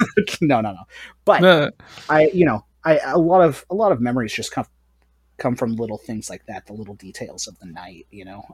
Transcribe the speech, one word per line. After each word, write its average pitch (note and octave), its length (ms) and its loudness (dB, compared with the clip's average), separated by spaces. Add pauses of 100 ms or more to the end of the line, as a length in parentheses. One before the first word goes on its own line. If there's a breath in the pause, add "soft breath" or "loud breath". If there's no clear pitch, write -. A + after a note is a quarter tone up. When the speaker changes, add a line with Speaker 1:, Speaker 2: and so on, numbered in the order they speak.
(180)
Speaker 1:
<laughs> - 240 -2
no, C#3 200 2
no, G#2+ 120 -6
no. F2+ 100 -18 (420 loud breath)
But F3 160 4
Speaker 2:
No. E3+ 300 4 (360 loud breath)
Speaker 1:
I, D#3 260 4
you F3+ 120 4
know, A2 200 -2 (200)
I, D#3 140 4
a C3+ 180 -2
lot F3 240 4
of, D#3 300 2
a - 40 -6
lot G#3 160 2
of C3+ 80 0
memories A#2+ 340 -2
just - 180 -8
come, B2+ 160 -8 (720)
come B2 180 -4
from A#2 200 -4
little A2 220 -8
things G#2+ 320 -12
like - 160 -16
that, F#2+ 220 -16
the G#2 60 -20
little G#2 200 -16
details F#2+ 540 -16
of F2+ 100 -20
the - 80 -20
night, F2 460 -20
you G2+ 120 -20
know? F#2+ 200 -20 (100)